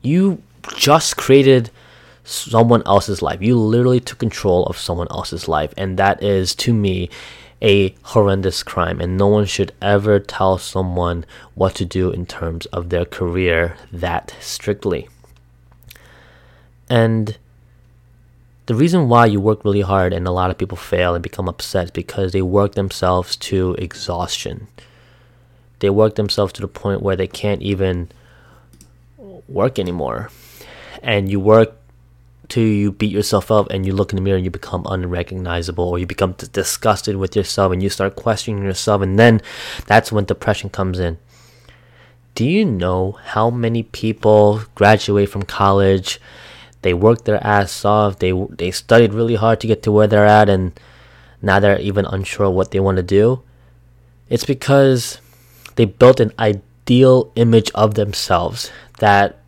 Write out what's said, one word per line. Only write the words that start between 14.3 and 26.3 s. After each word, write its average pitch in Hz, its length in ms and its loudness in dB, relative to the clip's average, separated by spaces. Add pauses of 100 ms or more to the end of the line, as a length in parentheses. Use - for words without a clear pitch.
strictly. - 680 -8 (1800)
And 113 480 0 (1300)
the 113 100 -2
reason 165 320 2
why 117 180 6
you 104 140 2
work 107 240 0
really 101 160 2
hard 92 320 0
and 90 160 -4
a - 20 -2
lot 90 200 0
of 92 80 -6
people 92 180 -8
fail 90 380 -2
and 85 80 -4
become 92 260 -8
upset - 380 -6
is - 40 -14
because 92 420 -6
they 95 100 -2
work 101 340 0
themselves 92 600 -2
to 92 420 -4
exhaustion. - 920 -10 (1120)
They 101 100 2
work 107 240 2
themselves 101 380 -2